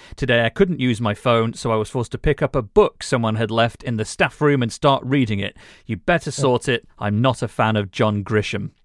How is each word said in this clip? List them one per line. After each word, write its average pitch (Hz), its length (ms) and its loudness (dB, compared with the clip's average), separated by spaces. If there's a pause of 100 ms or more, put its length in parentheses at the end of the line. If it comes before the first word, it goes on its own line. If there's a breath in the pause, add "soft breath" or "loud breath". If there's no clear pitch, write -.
(180 loud breath)
today 120 260 2
I 113 60 2
couldn't 180 320 0
use 123 180 0
my 113 140 0
phone, 117 400 0
so - 180 -4
I 110 60 2
was 107 120 -2
forced 123 220 -6
to 123 60 -8
pick - 240 0
up 147 120 -2
a 135 80 -2
book - 400 2
someone 113 340 0
had 110 140 -2
left 113 340 0
in 120 120 -6
the 110 80 -2
staff - 380 -2
room 143 200 4
and 117 120 -2
start 139 320 2
reading 123 340 0
it. 101 160 -8 (300 loud breath)
You 113 100 -6
better 165 360 -2
sort 127 360 0
it. 123 180 -2 (140)
I'm 104 220 0
not 127 200 0
a 120 60 -4
fan 110 300 0
of 101 140 -4
John 104 340 0
Grisham." 104 460 -2 (140)